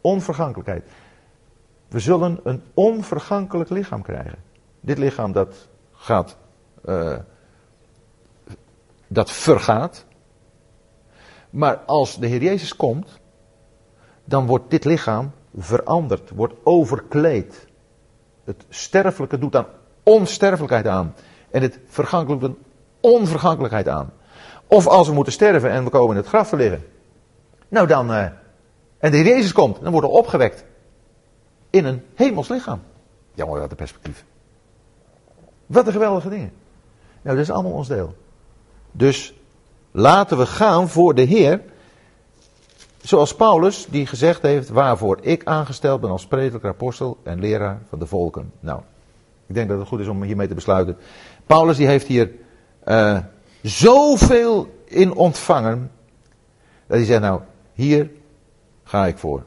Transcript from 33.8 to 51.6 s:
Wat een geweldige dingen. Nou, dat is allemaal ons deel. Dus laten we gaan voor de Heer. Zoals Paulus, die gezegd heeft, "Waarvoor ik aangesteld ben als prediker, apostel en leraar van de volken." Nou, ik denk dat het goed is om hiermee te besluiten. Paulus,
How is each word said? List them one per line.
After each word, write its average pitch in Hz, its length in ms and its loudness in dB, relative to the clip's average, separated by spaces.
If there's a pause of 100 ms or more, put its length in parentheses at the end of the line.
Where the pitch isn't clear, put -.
Wat 202 220 2
een 214 40 -4
geweldige 196 380 -2
dingen. 180 220 -10 (720)
Nou, 135 140 -4
dat 151 100 -2
is 165 60 -8
allemaal 185 200 -4
ons 147 160 -8
deel. 95 280 -8 (760)
Dus - 420 0 (580)
laten 160 460 4
we 123 80 2
gaan 180 440 2
voor 160 260 4
de 123 60 4
Heer. 170 400 4 (1400)
Zoals 151 340 2
Paulus, 196 540 2
die 139 180 -6
gezegd 151 340 0
heeft, 143 280 0
"Waarvoor 110 520 0
ik 165 240 -2
aangesteld 139 560 -4
ben 113 80 -6
als 92 180 -8
prediker, 120 420 -4
apostel 123 540 -8
en 87 160 -10
leraar 104 500 -4
van 78 100 -14
de 82 60 -8
volken." 82 540 -6
Nou, 76 220 -10 (640)
ik 95 100 -12
denk 110 140 -4
dat 98 100 -4
het 98 80 -10
goed 117 120 -8
is 101 80 -6
om 98 160 -6
hiermee 101 240 -6
te 95 60 -8
besluiten. 92 440 -2 (480)
Paulus, 160 320 4